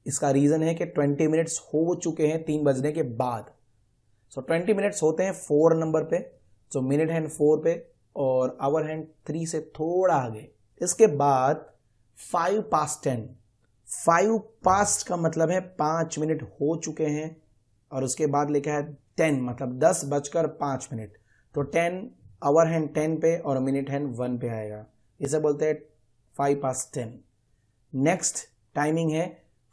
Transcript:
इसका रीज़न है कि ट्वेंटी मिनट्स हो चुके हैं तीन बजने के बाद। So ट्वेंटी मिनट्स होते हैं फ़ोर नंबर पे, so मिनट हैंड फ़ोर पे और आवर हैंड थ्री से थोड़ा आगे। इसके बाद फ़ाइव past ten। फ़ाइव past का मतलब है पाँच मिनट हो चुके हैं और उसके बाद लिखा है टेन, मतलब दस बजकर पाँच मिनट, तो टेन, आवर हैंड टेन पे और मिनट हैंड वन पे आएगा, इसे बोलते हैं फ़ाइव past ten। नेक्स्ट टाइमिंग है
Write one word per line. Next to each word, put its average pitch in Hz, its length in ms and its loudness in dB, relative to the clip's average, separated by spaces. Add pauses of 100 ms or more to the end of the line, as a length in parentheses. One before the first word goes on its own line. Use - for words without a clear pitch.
इसका 139 260 0
रीज़न 143 320 4
है 165 120 0
कि 170 100 -4
ट्वेंटी 143 420 2
मिनट्स 160 320 0
हो 165 360 0
चुके 160 320 -2
हैं 160 160 0
तीन 151 200 -2
बजने 139 280 2
के 156 120 -2
बाद। 120 480 -4 (800)
So 131 160 -10
ट्वेंटी 175 260 2
मिनट्स 196 300 0
होते 160 200 2
हैं 190 80 0
फ़ोर 160 440 4
नंबर 160 280 0
पे, 165 280 -4 (400)
so 135 120 -2
मिनट 147 260 2
हैंड 160 180 -2
फ़ोर 151 360 2
पे 170 240 -2 (280)
और 127 460 0
आवर 151 280 0
हैंड 156 180 -8 (200)
थ्री 165 180 -4
से 160 160 -4
थोड़ा 175 540 0
आगे। 113 340 -4 (320)
इसके 190 260 6
बाद 143 580 2 (640)
फ़ाइव 185 420 0
past 156 300 -2
ten। 127 160 -2 (840)
फ़ाइव 196 380 4 (240)
past 202 360 4
का 185 140 -4
मतलब 165 320 2
है 185 100 2
पाँच 160 600 -2
मिनट 156 240 -2
हो 151 340 -2
चुके 160 260 -6
हैं 156 380 -4 (500)
और 135 120 -4
उसके - 240 -2
बाद 147 220 2
लिखा 147 220 0
है 147 220 -4
टेन, 147 480 -2
मतलब 123 380 -6
दस 170 260 4
बजकर 147 420 -2
पाँच 143 460 -6
मिनट, 110 180 -10 (420)
तो - 80 -2
टेन, 175 500 -2 (320)
आवर 160 240 6
हैंड 160 260 -2
टेन 156 240 0
पे 160 200 2
और 139 220 -2
मिनट 135 300 -2
हैंड 139 260 -4
वन 123 220 -4
पे 120 100 -6
आएगा, 107 380 -8 (360)
इसे 147 180 0
बोलते 151 260 0
हैं 151 100 0 (600)
फ़ाइव 143 280 2
past - 280 -4
ten। 117 140 -6 (880)
नेक्स्ट 143 540 -2 (260)
टाइमिंग 156 360 0
है 160 320 -4 (300)